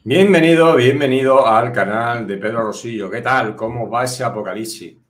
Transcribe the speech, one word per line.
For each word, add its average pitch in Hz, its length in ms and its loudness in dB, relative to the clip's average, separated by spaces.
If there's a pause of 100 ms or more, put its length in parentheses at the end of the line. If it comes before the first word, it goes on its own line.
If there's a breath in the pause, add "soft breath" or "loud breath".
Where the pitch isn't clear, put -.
Bienvenido, 165 760 4
bienvenido 135 680 2
al 113 280 2
canal 113 520 -4
de 98 120 -6
Pedro 110 260 -4
Rosillo. 107 480 -8
¿Qué 113 100 -8
tal? 120 320 -2
¿Cómo 110 360 -8
va 120 160 -2
ese 127 180 -8
apocalipsis? 107 720 -10 (140)